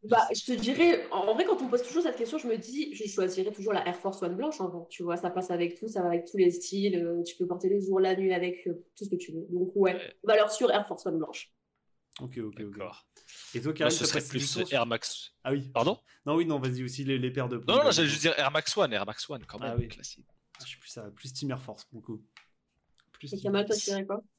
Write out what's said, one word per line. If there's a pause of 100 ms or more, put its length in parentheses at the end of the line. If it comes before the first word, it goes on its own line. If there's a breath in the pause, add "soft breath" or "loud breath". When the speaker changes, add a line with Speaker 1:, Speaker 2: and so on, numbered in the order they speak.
Speaker 1:
Bah,
je
te
dirais,
en,
en
vrai,
quand
on
pose
toujours
cette
question,
je
me
dis,
je
choisirais
toujours
la
Air
Force
One
blanche,
en
vrai.
Tu
vois,
ça
passe
avec
tout,
ça
va
avec
tous
les
styles,
euh,
tu
peux
porter
le
jour,
la
nuit
avec,
euh, (100)
tout
ce
que
tu
veux.
Donc,
ouais,
Speaker 2:
Ouais. (100)
Speaker 1:
valeur
sûre,
Air
Force
One
blanche. (680)
Speaker 3:
Ok,
ok,
ok.
Speaker 2:
D'accord. (480 loud breath)
Speaker 3:
Et
toi,
Speaker 2:
Moi,
Speaker 3:
Karim,
Speaker 2:
ce
Speaker 3:
t'as
Speaker 2:
serait
Speaker 3:
passé
du
Speaker 2:
plus,
Speaker 3:
temps
Speaker 2:
euh,
Speaker 3:
sur
Speaker 2:
Air
Max. (100)
Speaker 3:
Ah
oui. (120)
Speaker 2:
Pardon ? (300 soft breath)
Speaker 3:
Non,
oui,
non,
vas-y
aussi,
les,
les
paires
de
Speaker 2:
Non,
non,
Speaker 3:
pompes.
Speaker 2:
j'allais
juste
dire
Air
Max
One,
Air
Max
One,
quand
Speaker 3:
Ah
Speaker 2:
même,
Speaker 3:
oui.
Speaker 2:
classique. (320)
Speaker 3:
Ah,
je
suis
plus,
euh,
plus
Team
Air
Force,
pour
le
coup. (920)
Plus
Speaker 1:
Et
Speaker 3:
Team
Speaker 1:
Kamal,
toi,
Speaker 3:
Air
Speaker 1:
tu
dirais
quoi ? (180)